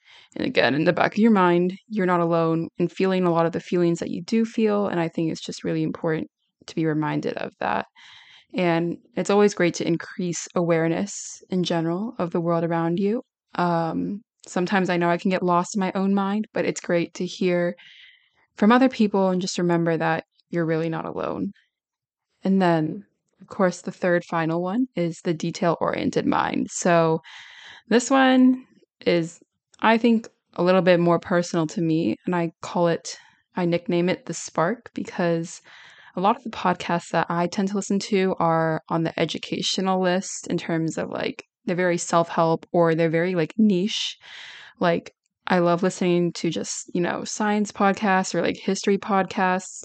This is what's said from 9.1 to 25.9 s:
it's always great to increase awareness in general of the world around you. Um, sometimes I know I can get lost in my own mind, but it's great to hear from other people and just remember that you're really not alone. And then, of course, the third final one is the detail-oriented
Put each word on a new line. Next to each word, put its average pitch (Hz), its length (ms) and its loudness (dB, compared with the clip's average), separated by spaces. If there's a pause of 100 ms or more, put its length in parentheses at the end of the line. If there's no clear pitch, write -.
it's - 140 -4
always 202 240 4
great 175 200 0
to - 120 -4
increase 170 680 -4
awareness 170 960 -2
in 180 140 0
general 170 540 -4
of 170 120 -2
the 180 100 -2
world 170 240 0
around 170 340 -2
you. 208 240 0 (320)
Um, 175 680 -2 (240)
sometimes 180 440 0
I 175 60 2
know 170 120 2
I 175 100 2
can 190 120 0
get 185 120 0
lost 175 320 0
in 208 60 -2
my 185 140 -2
own 196 200 0
mind, 202 380 -2
but 180 120 -2
it's - 160 -4
great 175 340 -2
to 180 120 -6
hear 175 480 0 (840)
from 220 160 6
other 254 160 6
people 202 420 2
and 185 100 0
just - 180 -4
remember 170 380 2
that 160 280 -2 (260)
you're 170 160 -2
really 160 220 -2
not 160 180 -6
alone. 82 460 -6 (920)
And 190 180 4
then, 170 420 0 (360)
of 185 80 -20
course, 180 320 0
the 180 120 -10
third 175 320 0
final 165 380 -2
one 214 320 -2
is 170 280 -2
the 175 120 -2
detail-oriented - 920 0